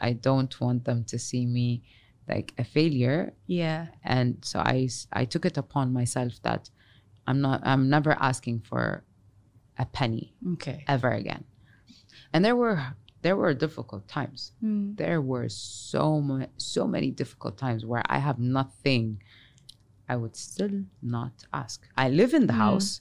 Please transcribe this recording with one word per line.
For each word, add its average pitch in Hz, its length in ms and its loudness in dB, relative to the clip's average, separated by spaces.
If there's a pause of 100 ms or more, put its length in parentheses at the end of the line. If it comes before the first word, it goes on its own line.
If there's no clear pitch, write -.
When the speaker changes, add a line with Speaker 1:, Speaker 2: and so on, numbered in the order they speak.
Speaker 1:
I 123 60 2
don't 131 460 0
want 123 240 0
them 120 200 0
to 123 140 -6
see 123 280 -2
me 120 360 0 (460)
like - 280 -4
a 123 80 -2
failure." 147 680 2 (120)
Speaker 2:
Yeah. 165 420 -2 (140)
Speaker 1:
And 123 400 2
so - 220 -4
I 131 200 2
s-, - 280 -6
I 123 140 0
took 165 180 -4
it 175 140 0
upon 131 340 -2
myself 123 400 -2 (100)
that 117 280 -2 (560)
I'm 131 140 2
not, 135 240 2
I'm 135 260 4
never 147 300 4
asking 120 400 -2
for - 440 -4 (720)
a 127 80 -2
penny - 480 -4 (200)
Speaker 2:
Okay. 143 340 -10
Speaker 1:
ever 131 220 2
again. - 340 -4 (880)
And 170 120 4
there 240 120 4
were, 226 240 2 (420)
there 185 140 4
were 170 180 2
difficult 123 540 -6
times. - 440 -8 (100)
Speaker 2:
Mm. 208 340 -2
Speaker 1:
There 160 240 0
were 127 280 -2
so 151 720 -2
ma-, 135 260 -2 (100)
so - 300 -2
many 170 240 0
difficult - 480 -8
times 113 260 -4
where 117 220 -2
I 135 120 0
have 139 200 0
nothing. 123 840 0 (840)
I 123 80 -2
would 113 200 -6
still 196 460 -6 (200)
not 120 300 -4 (220)
ask. - 320 -10 (100)
I 131 140 4
live 226 240 6
in 262 120 6
the 208 60 4
Speaker 2:
Mm. 220 140 6
Speaker 1:
house. 196 340 2